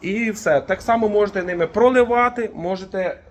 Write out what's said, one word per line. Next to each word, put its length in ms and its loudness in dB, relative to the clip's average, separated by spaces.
і 300 -2
все. 300 0
Так 220 -6
само 260 2
можете 340 0
ними 240 -2
проливати, 880 2
можете, 680 -6